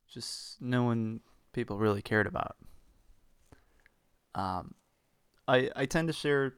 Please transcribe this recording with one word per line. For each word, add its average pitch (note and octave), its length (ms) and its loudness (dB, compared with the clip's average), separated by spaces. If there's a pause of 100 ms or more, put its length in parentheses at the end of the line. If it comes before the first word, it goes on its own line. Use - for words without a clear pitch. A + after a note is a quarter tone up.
Just - 540 -12
no B2 220 2
one A#2 380 0 (320)
people A2 260 -4
really G#2 220 4
cared G#2+ 260 2
about. - 300 -4 (1800)
Um, F#2 400 -6 (720)
I, B2+ 280 6
I C#3 100 -2
tend E3 220 0
to D#3 60 0
share C#3 440 0